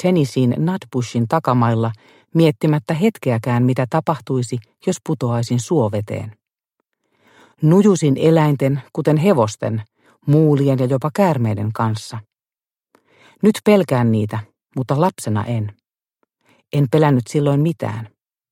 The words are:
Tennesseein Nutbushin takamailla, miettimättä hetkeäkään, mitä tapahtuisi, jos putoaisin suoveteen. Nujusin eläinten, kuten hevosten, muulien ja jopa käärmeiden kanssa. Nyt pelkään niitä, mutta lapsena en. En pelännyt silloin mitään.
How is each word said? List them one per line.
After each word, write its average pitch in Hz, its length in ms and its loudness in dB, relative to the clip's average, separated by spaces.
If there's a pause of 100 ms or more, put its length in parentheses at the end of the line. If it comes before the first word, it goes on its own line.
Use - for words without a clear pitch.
Tennesseein 139 540 0
Nutbushin 135 680 -4
takamailla, 117 640 0 (420)
miettimättä 160 600 0
hetkeäkään, 127 680 -2
mitä 127 260 0
tapahtuisi, 135 680 -4 (300)
jos 185 180 -2
putoaisin 120 540 -2
suoveteen. 107 760 -4 (1200)
Nujusin 165 560 4
eläinten, 147 640 2 (120)
kuten 156 240 0
hevosten, 113 680 0 (440)
muulien 143 520 4
ja 131 60 0
jopa 135 300 -2
käärmeiden 117 580 0
kanssa. 113 460 -6 (1200)
Nyt 214 120 4 (100)
pelkään 143 460 2
niitä, 107 280 -2 (360)
mutta 135 260 -2
lapsena 107 440 -2
en. 107 280 -6 (1000)
En 143 180 2
pelännyt 147 380 2
silloin 143 320 0
mitään. 113 480 -4 (420)